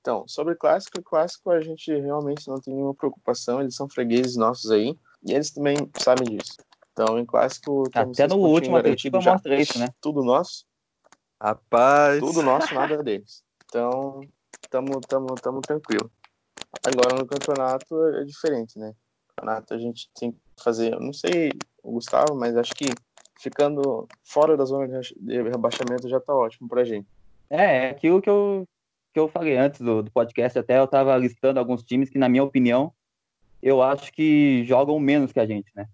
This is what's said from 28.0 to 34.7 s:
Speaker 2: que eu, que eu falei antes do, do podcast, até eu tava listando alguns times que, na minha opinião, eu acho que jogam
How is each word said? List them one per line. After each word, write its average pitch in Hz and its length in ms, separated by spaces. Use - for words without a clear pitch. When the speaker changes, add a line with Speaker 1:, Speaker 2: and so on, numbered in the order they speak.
Speaker 2:
que 202 80
eu, 202 360
que 160 80
eu 156 80
falei 156 280
antes 139 240
do, 117 220
do 107 80
podcast, 120 480
até 127 200
eu 135 80
tava 135 300
listando 127 420
alguns 120 240
times 131 260
que, 139 100
na 131 100
minha 127 160
opinião, 131 480
eu 131 200
acho 135 300
que 147 520
jogam 139 340